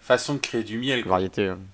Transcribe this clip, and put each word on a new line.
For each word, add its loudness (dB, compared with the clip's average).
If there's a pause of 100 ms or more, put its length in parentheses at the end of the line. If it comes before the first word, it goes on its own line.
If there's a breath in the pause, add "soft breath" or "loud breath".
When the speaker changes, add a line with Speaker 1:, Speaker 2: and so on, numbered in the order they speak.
Speaker 1:
façons 2
de -4
créer -2
du -8
miel, -2
quoi. -2
Speaker 2:
Variété, 2
hein. -6 (160)